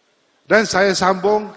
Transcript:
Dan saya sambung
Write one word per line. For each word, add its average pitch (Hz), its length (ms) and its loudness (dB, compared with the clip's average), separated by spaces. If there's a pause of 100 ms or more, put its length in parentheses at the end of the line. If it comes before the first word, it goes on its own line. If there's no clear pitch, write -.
(480)
Dan 214 160 2
saya 190 320 0
sambung 196 600 0